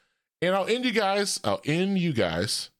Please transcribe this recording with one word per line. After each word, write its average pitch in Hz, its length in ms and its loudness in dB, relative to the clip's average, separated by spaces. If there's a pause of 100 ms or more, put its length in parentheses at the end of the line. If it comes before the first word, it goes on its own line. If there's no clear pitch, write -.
(420)
And 180 120 0
I'll 214 140 0
end 247 180 0
you 254 60 0
guys, 202 520 0
I'll 98 220 0
end 185 320 0
you 170 160 2
guys, 90 560 0 (100)